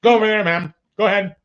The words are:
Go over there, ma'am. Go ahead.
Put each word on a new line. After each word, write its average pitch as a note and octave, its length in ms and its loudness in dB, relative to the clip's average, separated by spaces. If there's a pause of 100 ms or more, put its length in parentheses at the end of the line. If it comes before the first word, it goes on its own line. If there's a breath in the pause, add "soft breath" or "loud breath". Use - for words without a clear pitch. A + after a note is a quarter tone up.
Go A#3+ 120 4
over A3 120 0
there, G#3+ 160 -2
ma'am. E3+ 300 -4 (240)
Go G#3 80 -2
ahead. G3 400 -2